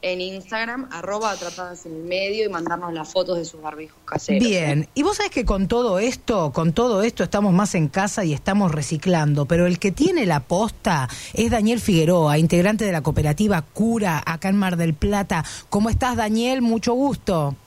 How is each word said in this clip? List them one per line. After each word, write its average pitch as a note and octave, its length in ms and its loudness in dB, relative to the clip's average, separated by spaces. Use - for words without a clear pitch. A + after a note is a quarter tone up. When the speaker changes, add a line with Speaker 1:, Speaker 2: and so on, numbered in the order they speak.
Speaker 1:
en F3+ 180 -4
Instagram, A3 720 -6
arroba G3 400 -4
Atrapadas F3+ 540 -12
en D#3+ 100 -12
el D#3+ 60 -12
Medio, G3 420 -2
y G#3 40 -2
mandarnos E3+ 440 -6
las D#3 180 -8
fotos F3+ 280 -2
de E3 60 -6
sus D#3+ 160 -16
barbijos D#3 440 -14
caseros, - 420 0
Speaker 2:
Bien, D#3 360 0
Speaker 1:
¿eh? - 120 -6
Speaker 2:
y C#4 80 0
vos G4 140 0
sabés G#4 160 -2
que B3 120 -2
con F#3+ 220 2
todo A#3 320 2
esto, G#3 540 -2
con E3 220 0
todo A3+ 280 2
esto A3+ 220 0
estamos G3+ 280 2
más G3 220 2
en D#3+ 140 2
casa G3 360 -2
y D#3 80 0
estamos G3 380 0
reciclando, D3+ 760 0
pero F3 200 4
el F3+ 140 0
que G3 100 0
tiene D#4 360 2
la D3+ 140 2
posta F3 680 -2
es A3+ 180 0
Daniel A3+ 300 2
Figueroa, D#3+ 580 4
integrante F3 460 4
de G3 80 0
la D#3+ 80 -2
cooperativa D3+ 600 2
Cura, G#3 600 0
acá E3 260 -4
en G3 60 2
Mar F#3 200 0
del E3 180 0
Plata. G3 500 0
¿Cómo G#3 180 2
estás, B3 260 0
Daniel? A3+ 460 0
Mucho A#3 320 0
gusto. F#3+ 640 0